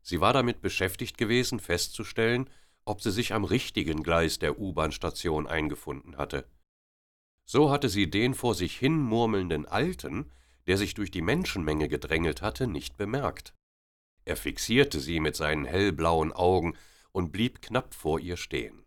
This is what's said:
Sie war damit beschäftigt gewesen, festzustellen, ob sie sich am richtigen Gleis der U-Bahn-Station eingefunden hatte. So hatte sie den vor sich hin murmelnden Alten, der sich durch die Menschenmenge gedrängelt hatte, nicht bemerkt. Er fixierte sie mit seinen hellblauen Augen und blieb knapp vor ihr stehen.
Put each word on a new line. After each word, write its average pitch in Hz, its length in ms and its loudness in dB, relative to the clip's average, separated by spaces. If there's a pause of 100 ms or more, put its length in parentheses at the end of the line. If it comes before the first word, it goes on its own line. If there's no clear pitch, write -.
Sie 85 220 -2
war 107 100 6
damit 120 300 2
beschäftigt 95 560 -2
gewesen, 120 420 2
festzustellen, 113 880 0 (380)
ob 104 160 -6
sie 110 100 0
sich 110 220 0
am 107 100 0
richtigen 80 580 0
Gleis 82 360 2
der 76 200 0
U-Bahn-Station 78 880 -2
eingefunden 73 680 -4
hatte. 71 320 -6 (960)
So 143 260 6
hatte 139 200 2
sie 95 180 2
den 113 240 2
vor 120 220 0
sich 90 240 -4
hin 156 200 2
murmelnden 107 680 2
Alten, 110 680 -4 (340)
der 95 120 4
sich 98 160 0
durch 101 160 -4
die 90 100 -4
Menschenmenge 80 720 0
gedrängelt 78 500 0
hatte, 117 260 -2
nicht 76 300 -6
bemerkt. 107 560 -4 (720)
Er 80 140 -4
fixierte 113 640 2
sie 80 200 -2
mit 76 160 0
seinen 76 300 0
hellblauen 80 680 2
Augen 90 460 2 (340)
und 90 180 -2
blieb 113 300 -2
knapp - 320 -4
vor 78 280 0
ihr 87 180 -6
stehen. 57 480 -6